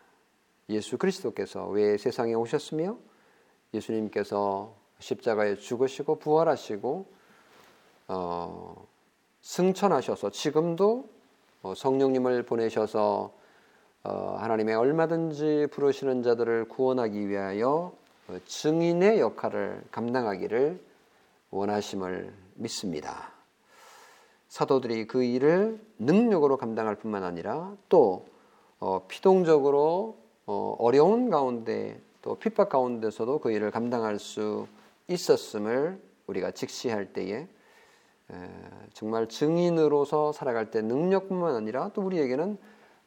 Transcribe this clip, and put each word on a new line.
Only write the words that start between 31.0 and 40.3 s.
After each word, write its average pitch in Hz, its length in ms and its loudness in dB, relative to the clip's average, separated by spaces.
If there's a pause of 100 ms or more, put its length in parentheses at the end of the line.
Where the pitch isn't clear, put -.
가운데 113 680 -2 (220)
또 - 160 -6
핍박 202 320 0
가운데서도 120 720 0
그 120 120 0
일을 104 180 0
감당할 113 480 -2
수 107 480 -6 (420)
있었음을 139 920 0 (260)
우리가 92 260 -4
직시할 107 600 -4
때에, 101 340 -6 (840)
에, 90 180 -14 (500)
정말 113 300 -2
증인으로서 151 1040 2